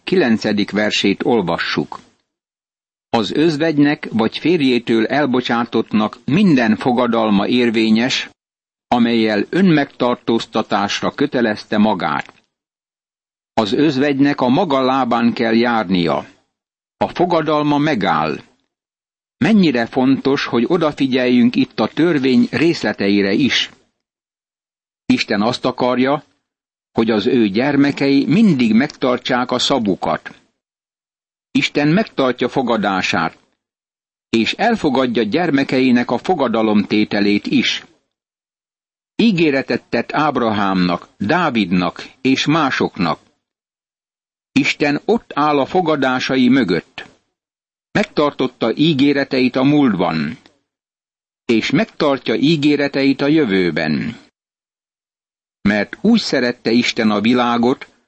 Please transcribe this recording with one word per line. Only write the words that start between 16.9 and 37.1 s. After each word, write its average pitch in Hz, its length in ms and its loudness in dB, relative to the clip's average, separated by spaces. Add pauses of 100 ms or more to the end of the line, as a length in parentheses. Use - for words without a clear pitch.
A 202 120 -2
fogadalma 151 680 0
megáll.” 90 640 -2 (1000)
Mennyire 151 480 2
fontos, 135 580 0
hogy 120 220 0
odafigyeljünk 127 920 2
itt 131 240 -2
a 107 80 0
törvény 131 600 2
részleteire 104 840 0
is. - 380 0 (1400)
Isten 117 360 -2
azt 120 220 -2
akarja, 127 600 0 (680)
hogy 117 180 0
az 104 160 0
ő 120 220 2
gyermekei 139 760 0
mindig 160 500 2
megtartsák 123 760 -2
a 123 80 -2
szavukat. 98 840 -4 (1120)
Isten 147 380 0
megtartja 135 600 0
fogadását, 101 880 -2 (920)
és 113 220 0
elfogadja 185 680 0
gyermekeinek 131 880 0
a 123 80 -2
fogadalomtételét 107 1300 0